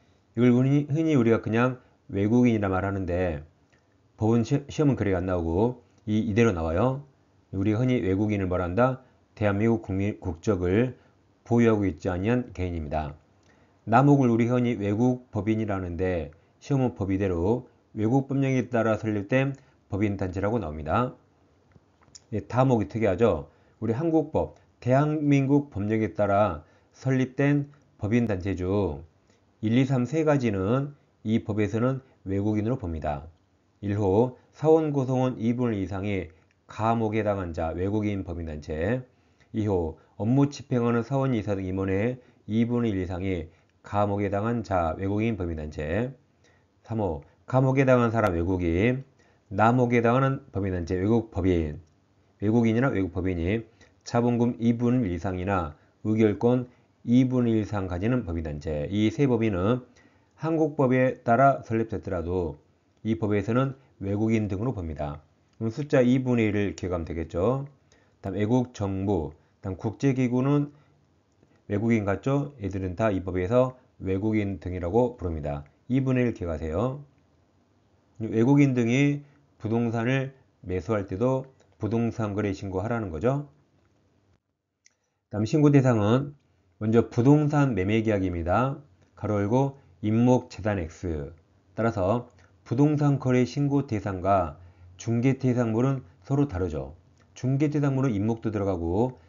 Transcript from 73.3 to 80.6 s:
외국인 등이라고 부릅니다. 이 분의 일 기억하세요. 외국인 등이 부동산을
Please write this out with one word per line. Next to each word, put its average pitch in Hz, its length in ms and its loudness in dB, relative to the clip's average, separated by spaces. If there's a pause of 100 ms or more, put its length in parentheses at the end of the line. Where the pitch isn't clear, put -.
외국인 98 600 -2
등이라고 92 580 -2
부릅니다. 76 460 -6 (240)
이 131 140 0
분의 127 240 0
일 113 80 -2
기억하세요. 87 720 -6 (1160)
외국인 123 540 4
등이 135 500 2 (340)
부동산을 117 760 -2 (280)